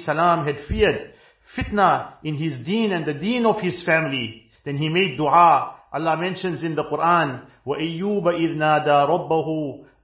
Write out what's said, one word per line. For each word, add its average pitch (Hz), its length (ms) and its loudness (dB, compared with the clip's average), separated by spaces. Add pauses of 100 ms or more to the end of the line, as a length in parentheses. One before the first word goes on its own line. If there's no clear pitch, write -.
salam 160 400 2
had 143 240 -4
feared 208 440 0 (440)
fitna 190 640 0
in 156 140 -6
his 147 280 -4
deen 208 280 0
and 160 140 -4
the 147 80 -4
deen 226 320 -2
of 214 140 2
his 180 240 -4
family, 139 580 -2 (220)
then 143 120 -6
he 156 120 -2
made 165 280 0
dua. 151 580 6 (180)
Allah 165 240 -2
mentions 175 460 -4
in 160 120 -4
the 147 100 -2
Quran, 151 580 0 (240)
"وَأَيُّوبَ 165 580 -4
إِذْ 170 320 0
نَادَى 147 520 2
رَبَّهُ 156 760 -2 (200)